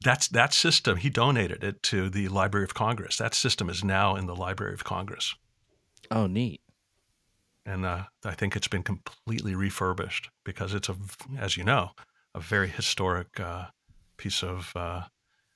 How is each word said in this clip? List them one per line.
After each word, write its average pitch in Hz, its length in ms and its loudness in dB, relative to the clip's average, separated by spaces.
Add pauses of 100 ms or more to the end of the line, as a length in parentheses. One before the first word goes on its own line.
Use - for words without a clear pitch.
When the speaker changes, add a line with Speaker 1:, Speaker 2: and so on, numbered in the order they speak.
Speaker 1:
that's, 127 260 4
that 120 240 4
system, 127 440 4
he 110 120 0
donated 120 540 4
it 101 200 -4
to 95 260 2
the 98 200 0
Library 98 360 2
of - 80 -8
Congress. 110 440 0
That 113 160 -2
system 107 360 0
is 90 140 -4
now 98 320 4
in 95 100 -2
the 87 100 -6
Library 95 380 -4
of - 100 -10
Congress. - 500 -4 (800)
Speaker 2:
Oh, 110 160 2
neat. 101 340 -2 (1040)
Speaker 1:
And, 95 200 -2
uh, 90 180 -2 (220)
I 95 100 -4
think 101 220 0
it's - 100 0
been 92 160 0
completely 107 720 -4
refurbished 92 760 -2 (140)
because 98 300 -6
it's 101 160 -2
a 95 40 -4
v-, 101 460 -10
as 95 160 0
you 87 80 -4
know, 104 280 2 (440)
a 92 60 -10
very 98 260 2
historic, 90 720 -2
uh, 90 280 -8 (500)
piece - 260 -4
of, 90 320 -6
uh, 87 280 -4 (520)